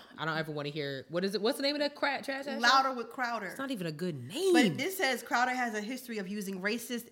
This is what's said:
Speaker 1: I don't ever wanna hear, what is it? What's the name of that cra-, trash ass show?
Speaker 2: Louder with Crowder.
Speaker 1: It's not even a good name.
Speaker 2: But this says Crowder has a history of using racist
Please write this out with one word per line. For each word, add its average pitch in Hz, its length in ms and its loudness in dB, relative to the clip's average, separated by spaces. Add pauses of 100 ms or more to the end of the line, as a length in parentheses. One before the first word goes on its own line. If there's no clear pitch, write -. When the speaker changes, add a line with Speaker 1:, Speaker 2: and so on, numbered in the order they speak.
(200)
Speaker 1:
I 147 60 -4
don't 160 120 0
ever 156 160 -2
wanna 147 160 -4
hear, 143 400 -4
what 175 160 0
is 196 100 0
it? 196 60 -2
What's 254 160 2
the 277 60 -4
name 294 120 2
of 285 60 0
that 285 140 0
cra-, 277 280 0
trash 277 240 -6
ass 269 80 -4
show? 226 40 -4
Speaker 2:
Louder 262 340 6
with 233 180 -6
Crowder. 233 360 -4
Speaker 1:
It's 165 120 -8
not 269 120 -4
even 185 160 -4
a 160 40 -2
good 151 360 -4
name. 349 260 2
Speaker 2:
But 214 240 6
this 370 200 -2
says 262 240 2
Crowder 247 320 2
has 247 220 -2
a 208 60 -2
history 240 380 -6
of 185 100 -4
using 196 320 -4
racist 233 500 -2